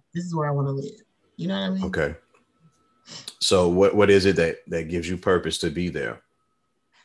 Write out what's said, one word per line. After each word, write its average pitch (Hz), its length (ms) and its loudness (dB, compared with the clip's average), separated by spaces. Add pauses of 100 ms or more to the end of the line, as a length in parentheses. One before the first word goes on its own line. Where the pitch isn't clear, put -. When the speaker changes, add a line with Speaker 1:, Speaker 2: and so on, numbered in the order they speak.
(160)
Speaker 1:
this 175 100 -6
is 175 80 -8
where 151 160 -2
I - 20 -2
wanna 139 200 -2
live." 135 280 -8 (360)
You - 140 -6
know 95 100 -2
what 98 60 -4
I 95 40 -4
mean? 95 160 -4
Speaker 2:
Okay. 80 300 -4 (1200)
So 90 280 4
what, 92 280 4
what 101 140 6
is 98 160 8
it 95 120 4
that, 82 200 0 (100)
that 80 220 -4
gives 82 180 -4
you 90 100 -4
purpose 87 420 0
to 87 100 -2
be 87 200 -4
there? 67 340 -8 (800)